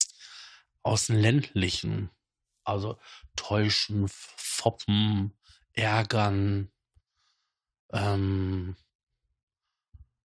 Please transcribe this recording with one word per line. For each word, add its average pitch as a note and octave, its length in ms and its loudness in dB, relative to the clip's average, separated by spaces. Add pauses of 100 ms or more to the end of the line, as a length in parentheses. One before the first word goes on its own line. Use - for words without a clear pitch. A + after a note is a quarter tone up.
(840)
aus A2 220 0
dem A#2 100 2
Ländlichen. G#2+ 920 0 (540)
Also G#2 360 -4 (360)
täuschen, G#2 760 0
foppen, - 1300 0 (360)
ärgern, G#2 1000 0 (1200)
ähm, F#2+ 840 0 (1600)